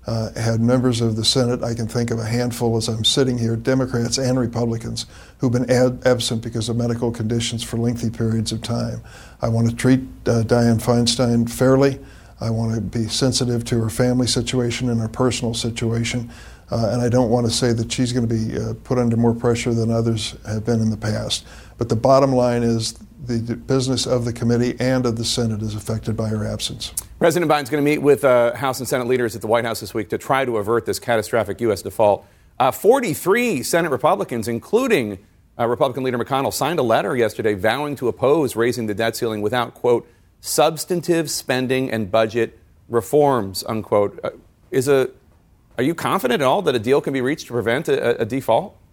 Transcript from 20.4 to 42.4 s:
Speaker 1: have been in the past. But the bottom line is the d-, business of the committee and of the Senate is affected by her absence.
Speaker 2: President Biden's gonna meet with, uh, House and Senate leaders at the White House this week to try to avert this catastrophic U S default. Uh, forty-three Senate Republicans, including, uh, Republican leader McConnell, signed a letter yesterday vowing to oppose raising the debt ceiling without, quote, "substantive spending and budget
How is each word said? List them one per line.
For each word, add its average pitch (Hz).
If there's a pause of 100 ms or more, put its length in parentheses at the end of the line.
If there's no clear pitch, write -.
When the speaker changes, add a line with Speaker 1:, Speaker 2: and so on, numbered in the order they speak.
Speaker 1:
have 107
been 117
in 110
the 107
past. 110 (320)
But 117
the 117
bottom 135
line 123
is 117 (300)
the 120
d-, 117
business 131
of 120
the 117
committee 120
and 127
of 120
the 113
Senate 110
is 107
affected 110
by 110
her 107
absence. - (280)
Speaker 2:
President 165
Biden's 147
gonna 147
meet 147
with, 139
uh, 123
House 131
and 127
Senate 127
leaders 120
at 101
the 113
White 117
House 113
this 104
week 107
to 113
try 135
to 120
avert 107
this -
catastrophic 110
U 117
S 98
default. 104 (340)
Uh, 127
forty-three 208
Senate 170
Republicans, 139
including, 120 (400)
uh, 117
Republican 123
leader 127
McConnell, 127
signed 151
a 135
letter 139
yesterday 110
vowing 120
to 127
oppose 131
raising 117
the 104
debt 113
ceiling 110
without, 117
quote, 120 (340)
"substantive 165
spending 131
and 110
budget 113 (320)